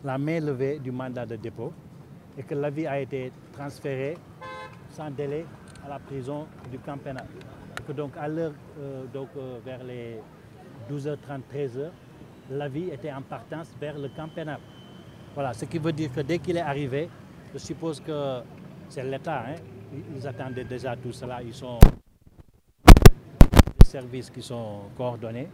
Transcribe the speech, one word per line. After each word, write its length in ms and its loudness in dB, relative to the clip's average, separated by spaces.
la 140 -4
main 220 -2
levée 380 -4
du 120 -10
mandat 360 -8
de 100 -10
dépôt 360 -10
et 60 -14
que 120 -10
l'avis 320 -4
a 140 -4
été 320 -8
transféré 640 -8
sans 200 -12
délai 340 -8
à 40 -16
la 100 -12
prison 480 -10
du 80 -14
camp 200 -12
pénal. 280 -12
Et 40 -12
que 100 -12
donc 240 -8
à 120 -8
l'heure, 240 -6
euh, 320 -12
donc, 240 -10
euh, 280 -12
vers 180 -14
les 360 -14
douze 200 -8
heures 120 -6
trente, 280 -14
treize 280 -8
heures, 160 -8
l'avis 400 -8
était 220 -10
en 100 -12
partance 460 -12
vers 180 -10
le 100 -10
camp 200 -12
pénal. 320 -10
Voilà, 180 -4
ce 120 -10
qui 140 -8
veut 140 -2
dire 200 -6
que 80 -4
dès 180 -2
qu'il 180 -4
est 40 0
arrivé, 480 -4
je 60 -12
suppose 420 -8
que 400 -6
c'est 160 -10
l'État, 440 -6
hein, 60 -8
ils, 260 -14
ils 80 -10
attendaient 380 -10
déjà 320 -8
tout 160 -10
cela, 300 -12
ils 120 -14
sont 240 -12
des 80 12
services 440 -8
qui 120 -12
sont 400 -10
coordonnés. 580 -6